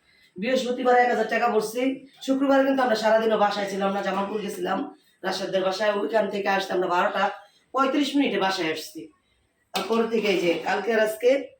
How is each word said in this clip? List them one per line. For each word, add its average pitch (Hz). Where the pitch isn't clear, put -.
বৃহস্পতিবার 247
এক 247
হাজার 220
টাকা 233
ভরছি, 247
শুক্রবার 269
কিন্তু 269
আমরা 220
সারাদিনও 220
বাসায় 202
ছিলাম 196
না, 202
জামালপুর 196
গেছিলাম 185
রাশেদদের 185
বাসায়, 208
ওইখান 208
থেকে 196
আসতে 190
আমরা 185
বারোটা 196
পঁয়ত্রিশ 269
মিনিটে 233
বাসায় 180
আসছি। -
তারপর 220
থেকে 208
এই 180
যে 170
কালকে 196
আর 214
আজকে 220